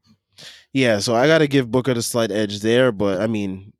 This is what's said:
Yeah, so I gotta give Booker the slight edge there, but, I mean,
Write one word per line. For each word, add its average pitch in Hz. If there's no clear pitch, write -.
Yeah, 120
so 117
I 127
gotta 156
give 135
Booker 127
the 117
slight 113
edge 101
there, 120
but, 98
I 110
mean, 101